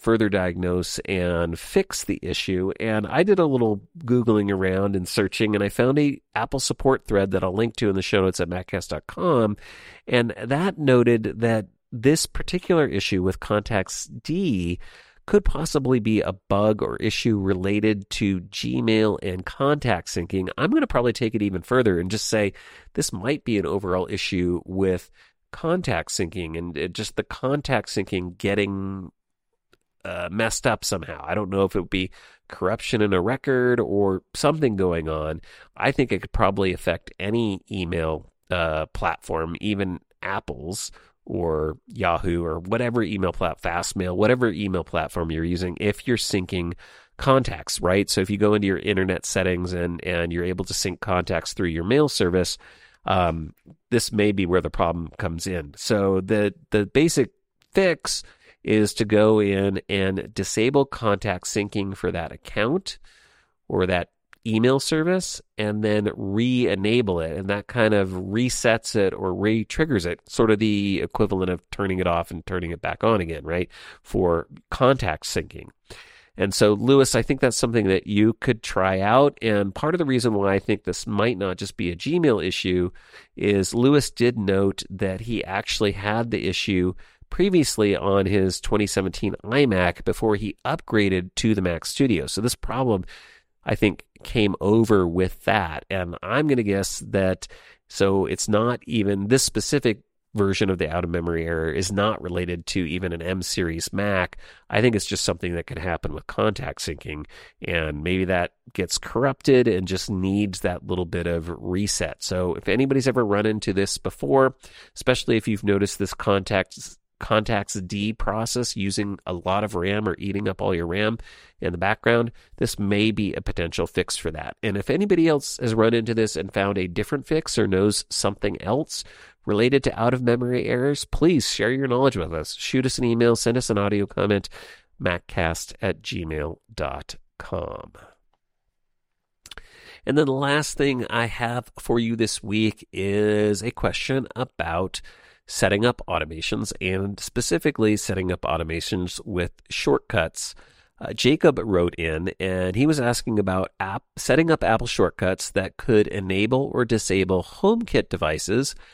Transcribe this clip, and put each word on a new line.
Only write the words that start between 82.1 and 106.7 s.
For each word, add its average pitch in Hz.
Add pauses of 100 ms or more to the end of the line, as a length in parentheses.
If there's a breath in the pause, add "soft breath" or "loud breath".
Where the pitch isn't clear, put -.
issue 90 (460 loud breath)
is 98
Lewis 135
did 120
note 98
that 95
he 113
actually 101
had 107
the 95
issue 92 (340 soft breath)
previously 147
on 98
his 95
twenty 104
seventeen 95 (100)
iMac 101
before 107
he 104
upgraded 98
to 110
the 101
Mac 87
Studio. 101
So -
this 117
problem, 113 (600 loud breath)
I -
think, - (180)
came 104
over 107
with 92
that. 95
And 90
I'm 135
gonna 127
guess 98
that, 95 (420 loud breath)
so 98
it's -
not 113
even, 101
this 131
specific 117 (340)
version 98
of 92
the 80
out-of-memory 85
error 82
is 92
not 101
related 87
to -
even 87
an 82
M 92
series 82
Mac. 98 (320 loud breath)
I 107
think 117
it's 95
just -
something 87
that 85
could -
happen 82
with -
contact 107